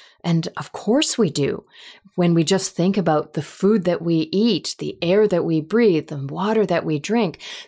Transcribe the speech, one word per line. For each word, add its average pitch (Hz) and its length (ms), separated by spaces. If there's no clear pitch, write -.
And 165 240
of - 160
course 269 440
we 180 140
do. - 340
When 175 180
we 165 100
just 190 320
think 190 220
about 165 340
the 156 100
food 196 440
that 175 160
we 165 320
eat, 208 440
the 151 240
air 196 240
that 175 200
we 160 160
breathe, 180 460
the 151 100
water 175 480
that 175 180
we 156 160
drink, 202 400